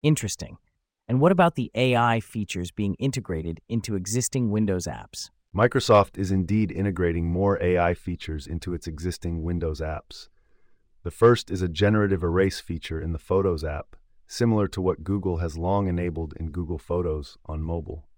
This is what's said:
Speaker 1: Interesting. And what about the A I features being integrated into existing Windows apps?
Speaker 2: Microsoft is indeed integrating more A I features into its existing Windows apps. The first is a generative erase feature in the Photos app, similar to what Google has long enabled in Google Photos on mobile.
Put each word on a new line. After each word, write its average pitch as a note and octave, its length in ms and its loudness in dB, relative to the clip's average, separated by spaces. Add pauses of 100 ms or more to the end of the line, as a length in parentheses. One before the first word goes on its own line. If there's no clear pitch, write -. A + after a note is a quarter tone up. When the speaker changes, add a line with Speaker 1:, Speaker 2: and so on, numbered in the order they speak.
Speaker 1:
Interesting. - 540 0 (500)
And B2 120 2
what E3 120 6
about F3 240 4
the B2 180 -4
A B2 220 2
I A#2 240 4
features G2 500 -6
being G2+ 260 -2
integrated F2 720 -4
into A2 280 -4
existing A2 560 -2
Windows G2+ 340 0
apps? - 460 -12 (240)
Speaker 2:
Microsoft A2+ 600 4
is F#2+ 140 -2
indeed G2 380 2
integrating E2+ 640 0
more G2 300 2
A F2+ 160 4
I F2 160 4
features D#2+ 520 -6
into F2 280 -6
its E2 140 -8
existing E2+ 540 -6
Windows D#2+ 380 -4
apps. - 480 -8 (760)
The E2 80 -6
first A#2 380 4
is F#2+ 120 -4
a F2+ 80 0
generative G2 540 2
erase F#2 360 2
feature D#2+ 400 -8
in E2 140 -4
the D#2 60 -6
Photos F#2 440 0
app, D2+ 320 -8 (320)
similar A2 400 2
to G2 140 -6
what F2+ 240 -2
Google F#2+ 320 -2
has E2 200 -4
long G2 300 0
enabled E2+ 500 -2
in D#2+ 140 -6
Google E2 260 -6
Photos E2 680 -4
on D#2 160 -6
mobile. D#2+ 440 -6 (120)